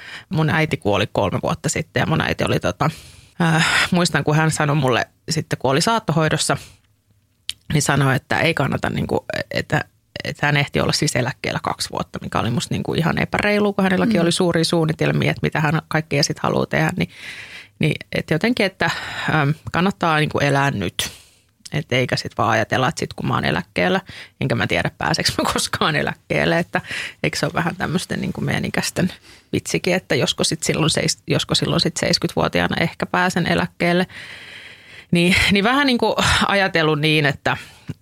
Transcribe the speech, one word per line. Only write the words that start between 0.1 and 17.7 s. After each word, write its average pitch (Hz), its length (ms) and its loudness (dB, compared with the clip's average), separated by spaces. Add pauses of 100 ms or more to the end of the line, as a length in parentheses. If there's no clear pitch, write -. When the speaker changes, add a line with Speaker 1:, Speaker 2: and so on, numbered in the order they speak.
Speaker 1:
Mun 156 200 2
äiti 156 280 2
kuoli 101 340 0
kolme 98 320 0
vuotta - 260 -2
sitten - 320 -2
ja - 40 0
mun 156 160 0
äiti - 220 -2
oli 135 160 0
tota, 156 300 0 (520)
äh, 160 260 2 (240)
muistan, 175 320 2
kun 151 120 2
hän 156 160 4
sanoi 147 240 0
mulle 127 320 2 (220)
sitten, - 300 -4
kun 131 120 2
oli 135 100 4
saattohoidossa, 156 760 0 (1160)
niin 147 80 4
sanoi, 139 340 2
että - 240 0
ei 165 140 2
kannata, - 360 -2
niinku, - 360 -2 (260)
että, - 340 -2 (380)
että - 220 -4
hän 147 120 2
ehti - 220 0
olla - 140 0
siis - 220 0
eläkkeellä - 480 -2
kaksi - 280 -4
vuotta, - 300 -8
mikä - 180 -4
oli 95 100 0
musta - 240 -2
niinku - 200 -4
ihan 160 280 0
epäreilu, 208 520 0
kun 202 100 0
hänelläkin 190 320 2
Speaker 2:
Mm. 170 60 4
Speaker 1:
oli 170 100 4
suuria 170 340 2
suunnitelmia, 156 680 2
että 156 120 -4
mitä 147 160 0
hän 156 280 2
kaikkea 151 360 0
sit - 160 -2
haluaa - 260 0
tehdä, 156 320 0
niin, 175 120 -2 (680)